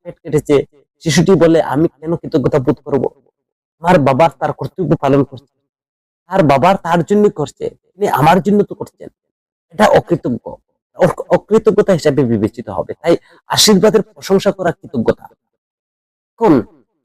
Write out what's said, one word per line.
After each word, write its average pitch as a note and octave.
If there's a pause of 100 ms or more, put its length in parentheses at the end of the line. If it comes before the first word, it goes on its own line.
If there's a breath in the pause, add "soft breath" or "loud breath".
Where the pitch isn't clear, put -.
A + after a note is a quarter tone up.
পেট -
কেটেছে, D3 (340)
শিশুটি E3
বলে, D#3+
"আমি D3+
কেন D#3+
কৃতজ্ঞতা D3
বোধ B2+
করব? C#3+ (680)
আমার F3
বাবার C#3 (100)
তার C#3+
কর্তব্য D#3
পালন C#3
করছে, - (640)
তার F#3
বাবার C#3+
তার E3+
জন্য G#3
করছে, -
তিনি -
আমার D#3+
জন্য G3+
তো -
করছেন, - (600)
এটা G3+
অকৃতজ্ঞ।" - (420)
অক-, -
অকৃতজ্ঞতা G#3
হিসাবে D3
বিবেচিত A2+
হবে। F#2
তাই - (300 soft breath)
আশীর্বাদের G3+
প্রশংসা F#3+
করা F3
কৃতজ্ঞতা। - (1080)
এখন D#3 (200)